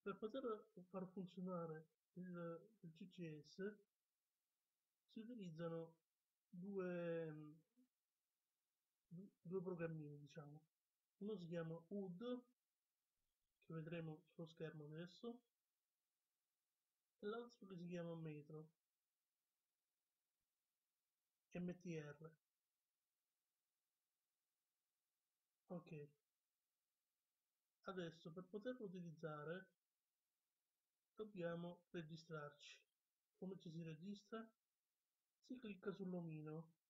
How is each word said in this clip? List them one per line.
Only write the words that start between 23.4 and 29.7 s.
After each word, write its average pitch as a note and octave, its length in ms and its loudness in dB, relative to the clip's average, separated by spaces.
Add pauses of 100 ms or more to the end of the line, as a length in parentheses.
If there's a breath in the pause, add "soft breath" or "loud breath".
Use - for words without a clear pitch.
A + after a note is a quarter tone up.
Ok, D#3 420 -4 (1700)
adesso F3+ 480 -4
per F3+ 140 -6
poterlo B3+ 400 0
utilizzare E3+ 880 -2 (1400)